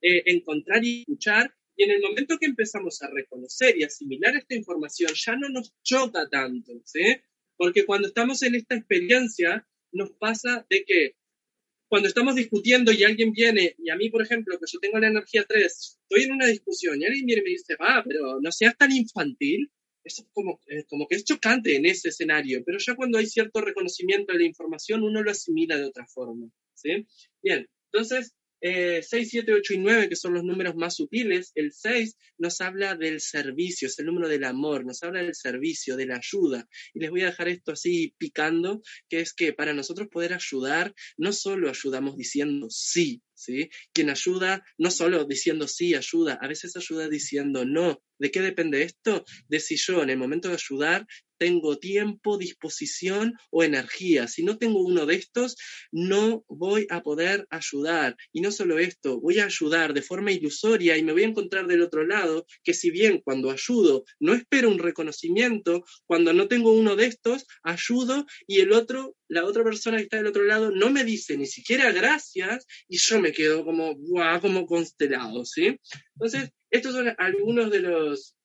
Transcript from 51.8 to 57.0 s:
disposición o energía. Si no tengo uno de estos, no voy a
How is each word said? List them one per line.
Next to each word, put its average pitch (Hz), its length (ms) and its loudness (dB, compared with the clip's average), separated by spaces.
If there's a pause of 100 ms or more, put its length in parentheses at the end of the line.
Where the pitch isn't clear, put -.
disposición 185 960 -4 (160)
o 165 120 4
energía. 147 640 2
Si 165 160 -6
no 202 140 0
tengo 214 240 2
uno 180 240 2
de 160 120 2
estos, 240 400 -4 (360)
no 202 560 2
voy 196 400 0
a 175 140 -6